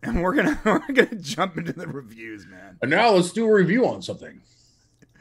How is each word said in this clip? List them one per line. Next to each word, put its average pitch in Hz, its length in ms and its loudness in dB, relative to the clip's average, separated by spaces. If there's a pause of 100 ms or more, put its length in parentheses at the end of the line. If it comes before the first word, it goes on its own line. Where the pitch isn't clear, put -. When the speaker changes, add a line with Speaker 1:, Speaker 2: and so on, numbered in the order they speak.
Speaker 1:
And 214 220 -4
we're 185 100 0
gonna, 302 260 0
<laughs> - 40 -10
we're 277 280 0
gonna 247 220 2
jump 165 420 -6
into 165 160 -8
the - 140 -16
reviews, 113 600 -14
man. 95 360 -20
Speaker 2:
And 123 80 -2
now 220 220 4
let's 180 180 4
do 226 160 -2
a 214 60 4
review 202 340 4
on 110 160 -6
something. - 380 -14 (800)